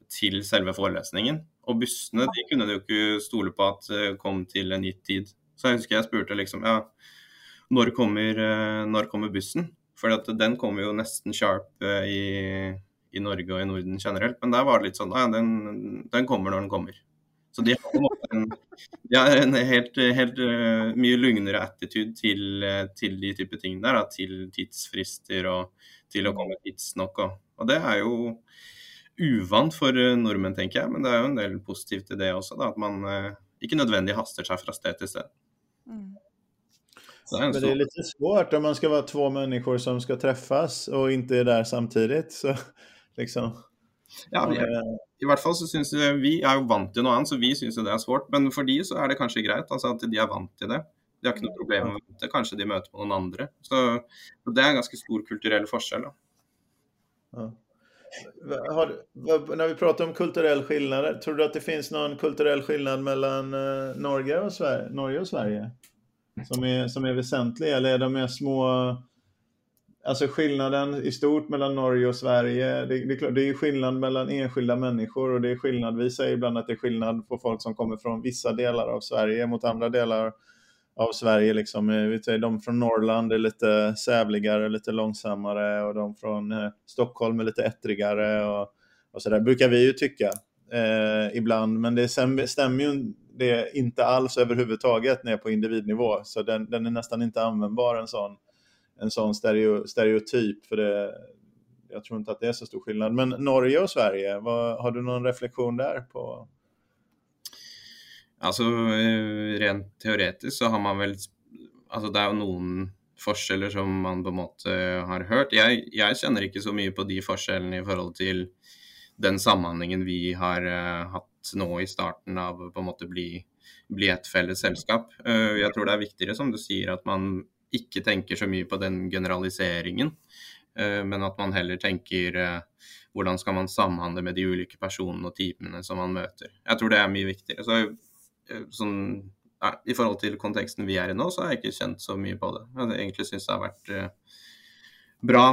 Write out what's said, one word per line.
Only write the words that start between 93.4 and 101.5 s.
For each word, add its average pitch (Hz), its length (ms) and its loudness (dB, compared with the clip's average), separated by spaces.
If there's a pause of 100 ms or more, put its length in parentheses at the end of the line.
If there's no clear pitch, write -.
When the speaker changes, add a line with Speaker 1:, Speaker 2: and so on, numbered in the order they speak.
Speaker 3:
inte 123 280 2
alls 127 320 2
överhuvudtaget 120 840 2
ner 113 140 0
på 110 120 -4
individnivå. 110 720 0
Så 110 200 -4
den, 110 260 -2
den 117 160 -2
är 117 60 -2
nästan 117 300 -4
inte 113 220 -2
användbar, 113 520 0
en 113 120 -6
sån, 101 300 -6 (640)
en 110 100 -2
sån 107 220 0
stereo-, 107 540 2
stereotyp, 110 800 2
för 113 100 -6
det, 101 360 0 (800)